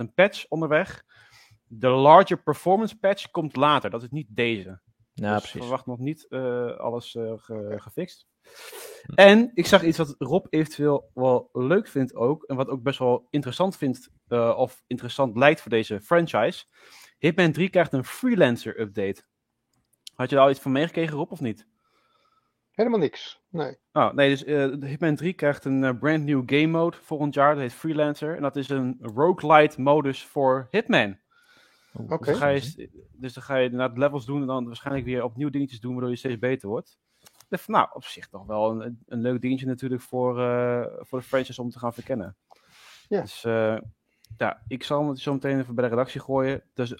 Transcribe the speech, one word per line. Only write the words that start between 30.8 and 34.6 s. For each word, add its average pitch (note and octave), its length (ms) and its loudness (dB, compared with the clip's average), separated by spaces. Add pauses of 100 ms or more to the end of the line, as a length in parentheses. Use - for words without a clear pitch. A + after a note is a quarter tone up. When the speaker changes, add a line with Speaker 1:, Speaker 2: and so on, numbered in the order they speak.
Speaker 2:
Oeh, A2+ 120 -10
Speaker 3:
Oké. D#3+ 60 -4
Speaker 1:
Dus D#3+ 100 -6
dan D3 80 2
ga C#3+ 120 0
je C#3 120 2
s-, C3 160 -10 (360)
dus B2 220 -14
dan B2+ 100 -18
ga C#3 120 -4
je B2+ 140 2
inderdaad B2 280 -2
levels C#3+ 280 0
doen C#3+ 160 -4
en C3+ 60 -4
dan C3 180 -4